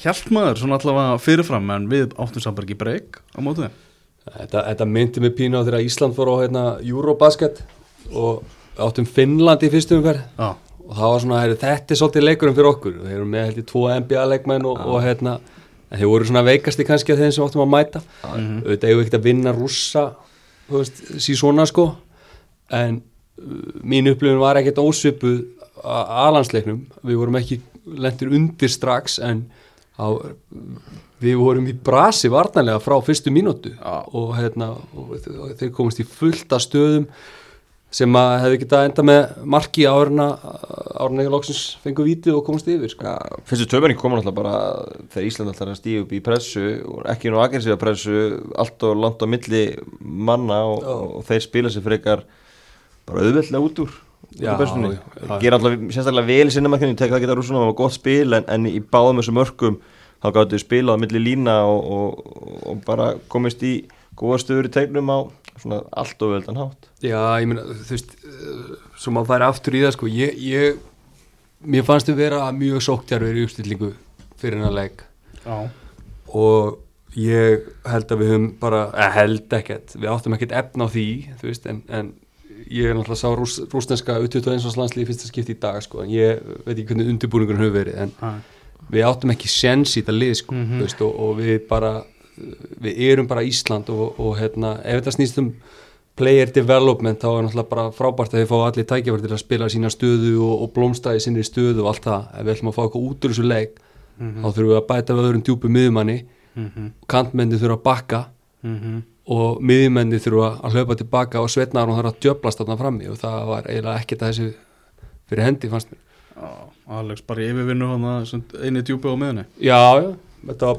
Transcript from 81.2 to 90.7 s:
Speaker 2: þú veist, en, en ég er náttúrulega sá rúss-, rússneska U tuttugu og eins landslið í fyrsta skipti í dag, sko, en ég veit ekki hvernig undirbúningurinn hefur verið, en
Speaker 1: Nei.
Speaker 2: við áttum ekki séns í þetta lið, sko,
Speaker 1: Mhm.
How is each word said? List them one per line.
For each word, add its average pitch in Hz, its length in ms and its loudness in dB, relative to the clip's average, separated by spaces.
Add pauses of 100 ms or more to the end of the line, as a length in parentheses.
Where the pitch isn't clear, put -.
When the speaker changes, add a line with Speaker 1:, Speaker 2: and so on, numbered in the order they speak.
Speaker 2:
þú 120 100 -8
veist, 117 160 -12
en, 107 220 -10
en 107 240 -8 (580)
ég 120 160 -2
er 117 80 0
náttúrulega 113 240 -4
sá 123 160 -2
rúss-, 120 380 -6
rússneska 123 480 -2
U 120 80 -2
tuttugu 127 240 -2
og 123 80 -2
eins 120 180 -6
landslið 123 260 -4
í 113 60 -6
fyrsta 117 160 -8
skipti 113 300 -8
í - 40 -20
dag, 104 220 -6
sko, - 220 -12
en 101 80 -6
ég 113 280 2 (240)
veit 117 120 -6
ekki 110 160 -8
hvernig 113 180 0
undirbúningurinn 110 540 0
hefur 104 160 2
verið, 95 240 -6
en - 160 -8
Speaker 1:
Nei. 110 160 -8 (560)
Speaker 2:
við 110 160 2
áttum 127 260 0
ekki - 160 -6
séns 135 460 2
í 107 80 -2
þetta 107 100 -2
lið, 120 220 0
sko, - 180 -10
Speaker 1:
Mhm. 123 240 -4